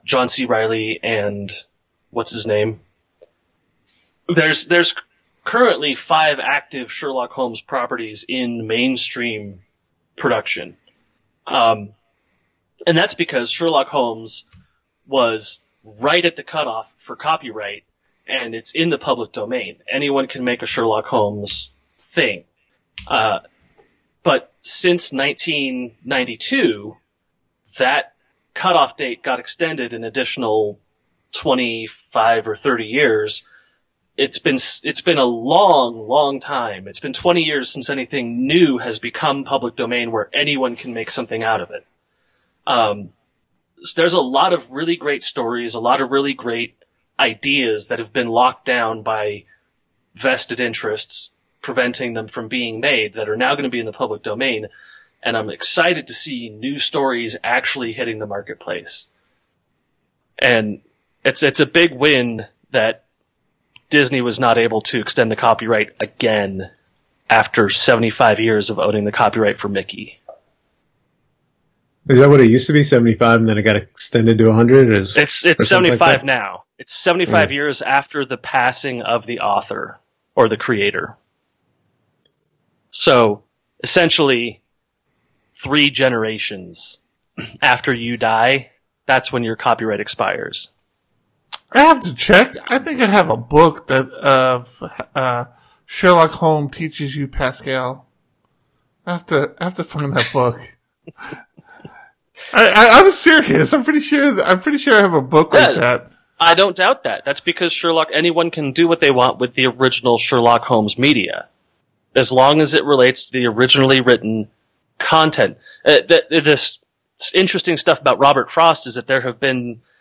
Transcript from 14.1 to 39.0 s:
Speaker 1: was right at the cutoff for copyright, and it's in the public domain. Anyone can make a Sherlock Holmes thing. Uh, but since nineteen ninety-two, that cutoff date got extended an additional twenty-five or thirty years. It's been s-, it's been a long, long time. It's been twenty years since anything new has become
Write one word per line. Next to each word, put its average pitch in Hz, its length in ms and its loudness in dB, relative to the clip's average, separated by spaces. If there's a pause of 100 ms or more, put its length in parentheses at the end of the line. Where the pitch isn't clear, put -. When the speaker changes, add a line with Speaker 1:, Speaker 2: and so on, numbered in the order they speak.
Speaker 1:
was 117 540 -2 (220)
right 135 420 -2
at 170 100 -4
the 143 80 -16
cutoff 131 560 -8
for - 160 -20
copyright, 107 680 -8 (440)
and 226 280 -8
it's - 180 -14
in 165 160 -2
the 156 80 -2
public 120 340 -6
domain. 113 460 -8 (120)
Anyone 139 380 -2
can 127 160 -12
make 123 200 -4
a - 20 -10
Sherlock 110 400 -2
Holmes 104 640 -4 (280)
thing. 117 460 -4 (640)
Uh, 110 320 -2 (840)
but 139 280 -2 (100)
since - 520 -4
nineteen 135 880 -6
ninety-two, 120 920 -6 (800)
that 135 360 -2 (400)
cutoff 165 440 -2
date 131 240 -10
got 127 180 -6
extended 139 540 -8
an 113 100 -12
additional 110 760 -4 (520)
twenty-five 113 1160 -2
or 110 80 -6
thirty 117 300 -4
years. 110 580 -2 (720)
It's 139 220 -4
been 151 160 -2
s-, - 280 -4
it's 147 180 -8
been 170 160 0
a 135 80 2
long, 123 800 2
long 139 320 0
time. 113 480 -8
It's - 140 -18
been 135 120 -10
twenty 175 300 0
years 147 260 -4
since 139 200 -10
anything 127 580 -6
new 151 320 4
has 117 200 -8
become 139 440 -6